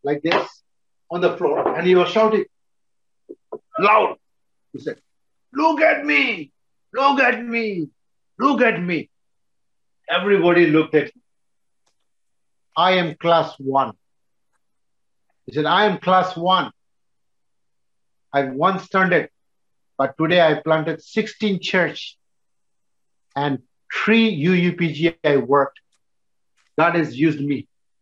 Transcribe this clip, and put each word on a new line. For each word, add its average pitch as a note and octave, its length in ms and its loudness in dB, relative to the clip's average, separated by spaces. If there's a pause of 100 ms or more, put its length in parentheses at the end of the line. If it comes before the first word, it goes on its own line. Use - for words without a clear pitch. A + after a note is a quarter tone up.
like D3 200 -4
this - 260 -2 (640)
on F3 100 -6
the - 160 0
floor - 400 -2
and F3+ 100 -4
he F#3 80 6
was F3+ 160 4
shouting G#3+ 340 0 (1300)
loud. G#3 380 2 (560)
He - 80 -14
said, - 200 -10 (520)
"Look D#4 280 0
at D4 240 2
me, B3+ 480 -2 (400)
look C4+ 280 2
at A#3+ 240 0
me, A3 440 -6 (500)
look B3 220 0
at G3 220 0
me." F3 280 -6 (1000)
Everybody F3 580 4
looked D#3 280 2
at D3 100 2
him. - 180 -18 (1500)
"I F3+ 160 2
am F3+ 220 -2
class E3+ 440 0
one." C3+ 340 -2 (1500)
He G2 80 -14
said, D3 100 -4
I F#3 220 2
am F#3 120 -2
class F#3 380 0
one. F3+ 340 -2 (1600)
I C#3 120 0
once D#3 400 -2
started, F3+ 460 0 (680)
but C3+ 180 -2
today E3 240 2
I D#3 140 4
planted D#3 480 -2
sixteen G#3+ 580 -4
church - 560 -4 (1160)
and C#3 240 -4 (340)
three A3+ 360 2
U E3+ 240 0
U F3 220 2
P E3+ 180 -4
G E3 320 -2
I C#3+ 140 2
worked. C3+ 420 -2 (1000)
God E3+ 160 2
has C#3 240 -4
used D3 220 0
me. C#3+ 260 -6 (360)